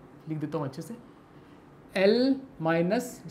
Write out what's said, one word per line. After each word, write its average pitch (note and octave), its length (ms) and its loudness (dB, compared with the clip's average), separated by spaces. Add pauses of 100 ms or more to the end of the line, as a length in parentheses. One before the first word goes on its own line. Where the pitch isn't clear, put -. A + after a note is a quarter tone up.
(300)
लिख D#3 80 -4
देता D3+ 200 -4
हूँ D3 100 -4
अच्छे D3+ 140 -10
से, A#3 140 -12 (1040)
L A#3+ 340 6 (280)
minus E3+ 500 2 (180)